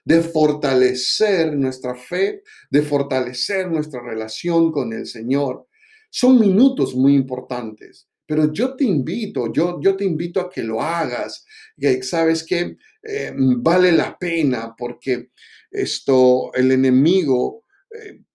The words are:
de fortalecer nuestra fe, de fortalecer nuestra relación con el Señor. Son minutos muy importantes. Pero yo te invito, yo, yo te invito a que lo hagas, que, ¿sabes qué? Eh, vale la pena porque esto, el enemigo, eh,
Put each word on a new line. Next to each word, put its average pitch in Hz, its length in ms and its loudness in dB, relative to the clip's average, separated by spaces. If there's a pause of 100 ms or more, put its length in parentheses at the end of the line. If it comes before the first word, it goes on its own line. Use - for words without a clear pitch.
de 165 160 4
fortalecer 147 1400 2
nuestra 131 380 -4
fe, 196 480 -4 (260)
de 147 140 4
fortalecer 139 880 -2
nuestra 139 320 -4
relación 135 680 0
con 123 220 -4
el 113 140 -8
Señor. 127 600 -4 (440)
Son 254 280 4
minutos 196 560 4
muy 135 200 4
importantes. 127 960 -6 (220)
Pero 151 180 2
yo 240 260 -4
te 285 80 0
invito, 170 680 -2
yo, 165 300 0
yo 190 120 2
te 196 120 -4
invito 170 340 -2
a 165 80 -6
que 131 140 -8
lo 113 180 -4
hagas, 131 640 -6 (340)
que, 135 240 0
¿sabes 165 400 0
qué? 170 360 -6 (240)
Eh, 139 340 -8
vale 143 560 2
la - 260 0
pena 135 560 -2
porque - 580 -6 (380)
esto, 131 840 2
el 127 180 2
enemigo, 131 960 2 (240)
eh, - 320 -18 (120)